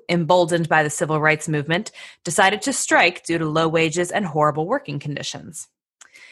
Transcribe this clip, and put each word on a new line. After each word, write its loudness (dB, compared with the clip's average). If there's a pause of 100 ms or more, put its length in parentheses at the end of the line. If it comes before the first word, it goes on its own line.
emboldened 2
by 4
the -2
civil -2
rights 0
movement, -2 (320)
decided 2
to -2
strike 0
due -2
to -2
low 2
wages 0
and -2
horrible 0
working -6
conditions. -12 (640)